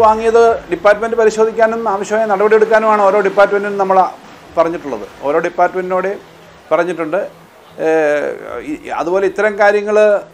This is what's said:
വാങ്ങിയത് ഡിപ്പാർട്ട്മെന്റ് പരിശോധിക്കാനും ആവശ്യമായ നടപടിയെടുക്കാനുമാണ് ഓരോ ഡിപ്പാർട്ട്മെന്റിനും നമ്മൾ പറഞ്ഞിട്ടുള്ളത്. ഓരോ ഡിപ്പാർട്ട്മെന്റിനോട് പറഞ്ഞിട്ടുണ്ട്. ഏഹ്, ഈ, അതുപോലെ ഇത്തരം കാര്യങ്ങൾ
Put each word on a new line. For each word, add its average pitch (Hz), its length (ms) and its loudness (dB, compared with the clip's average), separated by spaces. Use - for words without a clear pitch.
വാങ്ങിയത് 220 360 2
ഡിപ്പാർട്ട്മെന്റ് 208 460 0
പരിശോധിക്കാനും 220 760 0
ആവശ്യമായ 208 380 -2
നടപടിയെടുക്കാനുമാണ് 214 760 2
ഓരോ 208 180 2
ഡിപ്പാർട്ട്മെന്റിനും 202 560 0
നമ്മൾ 190 160 2
പറഞ്ഞിട്ടുള്ളത്. 143 480 -4
ഓരോ 147 240 0
ഡിപ്പാർട്ട്മെന്റിനോട് 185 640 -2
പറഞ്ഞിട്ടുണ്ട്. 170 500 -2
ഏഹ്, 147 440 0
ഈ, 120 180 -12
അതുപോലെ 185 300 -2
ഇത്തരം 208 280 -2
കാര്യങ്ങൾ 208 380 2